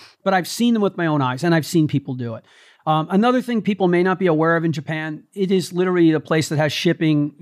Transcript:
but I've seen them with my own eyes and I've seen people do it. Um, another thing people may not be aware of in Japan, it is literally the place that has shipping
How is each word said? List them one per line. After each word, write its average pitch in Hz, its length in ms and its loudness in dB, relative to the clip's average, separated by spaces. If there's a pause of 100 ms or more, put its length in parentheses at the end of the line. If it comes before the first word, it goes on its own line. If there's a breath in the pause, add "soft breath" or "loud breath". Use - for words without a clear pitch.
(240 loud breath)
but 190 100 0
I've 180 140 0
seen 233 260 0
them 214 80 0
with 190 140 0
my 170 100 -2
own 151 160 2
eyes 131 220 -2
and 170 100 4
I've 156 100 2
seen 156 220 2
people 139 280 -2
do 117 200 -8
it. 113 100 -16 (400 soft breath)
Um, 156 260 0
another 240 320 2
thing 233 200 -4
people 196 240 0
may 175 160 2
not 185 160 0
be 185 80 0
aware 160 300 2
of 165 80 -2
in 165 80 0
Japan, 156 500 -8 (120)
it 190 180 -2
is 185 200 -2
literally 180 380 2
the 156 100 2
place 160 280 -2
that 160 80 -4
has 151 160 0
shipping 156 680 0